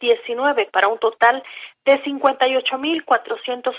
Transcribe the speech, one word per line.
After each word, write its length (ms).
diecinueve, 720
para 180
un 100
total 420
de 180
cincuenta 420
y 120
ocho 200
mil 280
cuatrocientos 720